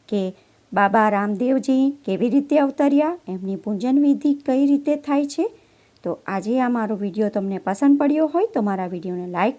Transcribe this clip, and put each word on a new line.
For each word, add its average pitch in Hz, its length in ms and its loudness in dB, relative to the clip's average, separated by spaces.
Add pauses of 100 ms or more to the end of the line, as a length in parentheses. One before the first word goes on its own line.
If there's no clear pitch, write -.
કે 190 260 -2 (380)
બાબા 214 360 4
રામદેવજી 247 960 0
કેવી 190 220 0
રીતે 285 300 2
અવતર્યા, 285 600 2 (100)
એમની 190 280 -6
પૂજન 214 420 -2
વિધિ 285 360 2
કઈ 277 320 0
રીતે 285 300 2
થાય 285 300 -2
છે. 339 240 -4 (540)
તો - 220 -6
આજે 214 340 -2
આ 247 80 0
મારો 220 280 -2
વીડિયો 202 320 -2
તમને 196 300 -4
પસંદ 277 400 2
પડ્યો 294 280 2
હોય 339 200 0
તો 294 160 -2
મારા 190 240 -2
વીડિયોને 180 400 -6
લાઈક 180 320 -2